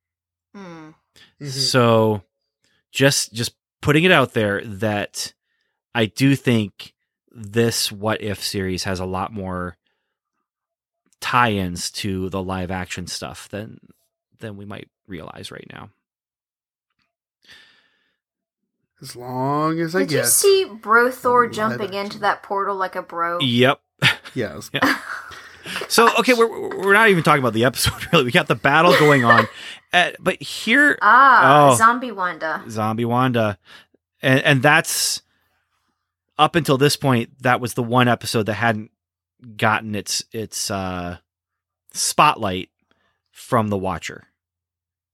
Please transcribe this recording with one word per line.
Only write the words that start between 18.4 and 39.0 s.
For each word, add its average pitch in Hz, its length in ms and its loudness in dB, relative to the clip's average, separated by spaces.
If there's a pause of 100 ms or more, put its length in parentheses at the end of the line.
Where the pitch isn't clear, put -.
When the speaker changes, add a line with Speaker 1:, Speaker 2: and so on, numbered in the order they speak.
Speaker 2:
As 135 140 -18
long 139 640 -4
as 165 160 -4
I 190 60 2
Speaker 1:
Did 175 100 -2
you 135 80 0
Speaker 2:
get 123 80 -2
Speaker 1:
see 381 380 4
Bro 226 460 2
Thor 247 340 2
Speaker 2:
live 220 100 -10
Speaker 1:
jumping 214 320 -4
Speaker 2:
action. 196 120 -8
Speaker 1:
into 208 200 -10
that 202 240 -2
portal 196 320 -4
like 185 200 -6
a 180 60 -8
bro? 170 380 -6
Speaker 3:
Yep. 123 400 2 (220)
<laughs> 139 80 2 (240)
Speaker 2:
Yes. 101 400 -10
Speaker 3:
Yeah. 262 240 -2 (920)
So, 233 180 4 (120)
okay, 247 140 2
we're, 233 140 4 (320)
we're 196 140 2
not 220 160 6
even 180 120 4
talking 147 220 4
about 120 80 0
the 113 140 2
episode, - 420 -2
<laughs> - 60 -2
really. 156 100 4
We 123 80 -2
got 180 160 2
the 156 80 0
battle 156 420 4
going 147 280 6
on. 117 260 4
Speaker 2:
<laughs> - 60 -20 (360)
Speaker 3:
Uh, 175 180 2 (100)
but - 200 -4
here 269 600 2
Speaker 1:
Ah, 196 720 8
Speaker 3:
oh. 123 40 6
Speaker 1:
Zombie 233 380 2
Wanda. 160 560 -6
Speaker 3:
Zombie 110 340 -4
Wanda. 120 540 0 (640)
And, 135 180 2
and 139 240 2
that's, - 580 0 (1160)
up 156 180 2
until 147 220 2
this 143 180 2
point, 127 480 -2
that 123 160 2
was 120 140 -6
the 127 100 -4
one 120 240 2
episode 117 380 -2
that 107 80 -4
hadn't 107 360 -2 (680)